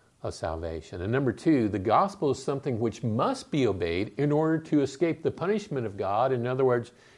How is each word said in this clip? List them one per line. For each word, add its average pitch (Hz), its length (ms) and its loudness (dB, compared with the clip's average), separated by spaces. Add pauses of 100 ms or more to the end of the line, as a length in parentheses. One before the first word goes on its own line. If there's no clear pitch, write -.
(220)
of - 120 -6
salvation. 82 680 -6
And 98 100 -2
number 131 200 2
two, 123 380 2
the 98 100 -2
gospel 147 500 2
is 123 140 -2
something 139 360 -2
which 113 240 -2
must 135 460 -2
be 135 180 2
obeyed 90 500 0
in 147 140 2
order 160 280 2
to 156 220 2
escape 151 420 0
the - 80 2
punishment 170 560 -2
of 101 100 -8
God. 107 340 2
In 120 140 0
other 127 200 2
words, 120 260 2 (260)